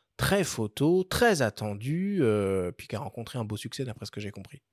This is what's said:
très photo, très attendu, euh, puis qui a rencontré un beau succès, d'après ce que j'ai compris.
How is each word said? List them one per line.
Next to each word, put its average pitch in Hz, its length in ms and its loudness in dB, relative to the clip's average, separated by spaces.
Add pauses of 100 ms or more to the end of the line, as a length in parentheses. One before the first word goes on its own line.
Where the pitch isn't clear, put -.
(180)
très 185 260 2
photo, 151 600 2
très 196 400 4
attendu, 123 800 -2
euh, 98 500 4
puis - 160 -16
qui - 80 -6
a 101 40 -4
rencontré 117 380 -10
un 117 80 -2
beau 107 120 -6
succès, - 260 -8
d'après 107 240 -8
ce - 40 -14
que 104 100 -10
j'ai 101 100 -8
compris. - 420 -16